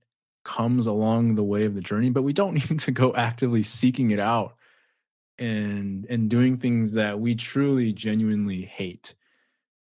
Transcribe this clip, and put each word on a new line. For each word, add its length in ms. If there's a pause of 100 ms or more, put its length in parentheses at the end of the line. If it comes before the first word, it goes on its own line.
(440)
comes 420
along 500
the 80
way 200
of 100
the 60
journey, 300
but 120
we 100
don't 220
<laughs> 160
need 100
to 100
go 240
actively 480
seeking 480
it 100
out 360 (800)
and, 720
and 180
doing 300
things 340
that 260
we 160
truly, 580
genuinely 680
hate 520 (800)